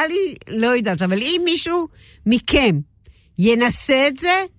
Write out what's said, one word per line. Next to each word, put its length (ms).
לי, 280
לא 200
יודעת, 340
אבל 200
אם 240
מישהו 420
מכם 540
ינסה 680
את 100
זה 260